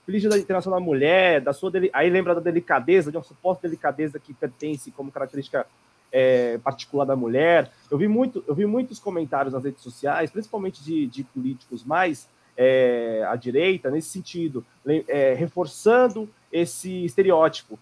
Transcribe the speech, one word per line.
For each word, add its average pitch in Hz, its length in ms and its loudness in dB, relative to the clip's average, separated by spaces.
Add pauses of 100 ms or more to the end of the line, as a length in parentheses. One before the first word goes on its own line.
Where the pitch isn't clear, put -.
feliz 190 180 -2
Dia 208 140 2
Internacional 185 440 -2
da 180 40 -6
Mulher", 160 560 4
da 131 120 -2
sua 185 180 -6
deli-, 185 220 0
aí 156 180 2
lembra 175 240 2
da 170 60 0
delicadeza, 165 720 2
de 160 40 -10
uma 170 60 -6
suposta 185 460 -6
delicadeza 151 500 -4
que 139 160 -18
pertence 143 560 -8
como 139 220 -14
característica, 135 540 -6 (440)
é, 127 480 2
particular 139 460 -4
da 135 100 0
mulher. 135 560 2 (180)
Eu 147 80 -2
vi 196 120 2
muito, 240 400 0
eu 143 80 -2
vi 208 100 0
muitos 240 320 -4
comentários 143 560 -4
nas 127 80 -6
redes 135 200 -8
sociais, 147 500 -4
principalmente 196 500 -8
de, 151 240 -2
de 131 160 -10
políticos 127 640 -10
mais, 160 440 -2 (280)
é, 123 720 4
à 117 80 -2
direita, 135 520 0
nesse 156 200 -4
sentido, 165 580 -8 (180)
le-, 151 220 0
é, 135 280 2
reforçando 208 960 0 (220)
esse 175 540 -4
estereótipo 160 760 2